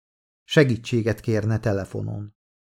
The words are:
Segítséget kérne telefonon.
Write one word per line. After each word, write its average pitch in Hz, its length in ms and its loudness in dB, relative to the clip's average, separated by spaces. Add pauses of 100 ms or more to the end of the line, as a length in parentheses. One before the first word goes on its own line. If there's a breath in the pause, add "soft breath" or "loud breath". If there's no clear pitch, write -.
(440)
Segítséget 117 760 2
kérne 107 380 0
telefonon. 104 760 -4 (280)